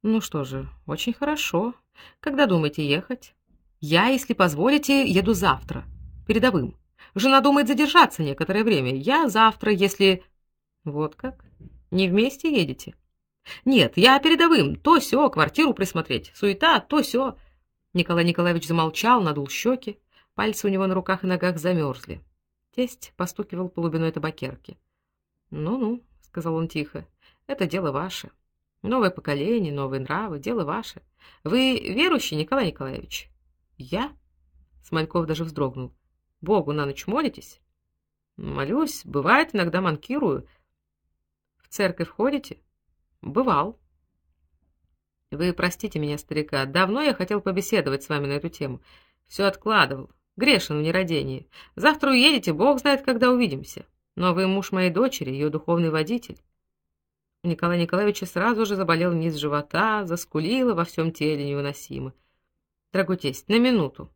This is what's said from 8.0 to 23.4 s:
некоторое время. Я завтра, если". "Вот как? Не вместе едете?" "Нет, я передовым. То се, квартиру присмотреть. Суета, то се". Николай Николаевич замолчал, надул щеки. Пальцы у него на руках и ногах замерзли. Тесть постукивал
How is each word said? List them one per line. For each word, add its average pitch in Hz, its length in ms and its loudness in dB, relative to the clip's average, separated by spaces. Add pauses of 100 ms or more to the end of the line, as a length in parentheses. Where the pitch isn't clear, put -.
некоторое 175 400 -2
время. 139 300 2
Я 262 340 2
завтра, 220 420 4
если". 190 540 2 (580)
"Вот 151 320 -6
как? - 300 -12 (480)
Не 185 160 2
вместе 254 440 0
едете?" 156 420 -2 (720)
"Нет, 233 320 4
я 254 220 8
передовым. 311 560 4
То 320 240 4
се, 269 320 2
квартиру 247 440 2
присмотреть. - 600 -4
Суета, 208 460 2
то 294 220 0
се". 254 340 -2 (580)
Николай 170 300 2
Николаевич 175 420 0
замолчал, 170 560 2
надул 147 260 -2
щеки. 247 520 -4 (340)
Пальцы 214 320 -4
у 202 40 2
него 190 180 0
на 185 60 0
руках 185 280 -2
и 190 60 -2
ногах 180 300 -2
замерзли. 156 640 -2 (540)
Тесть - 420 -6
постукивал 180 520 -6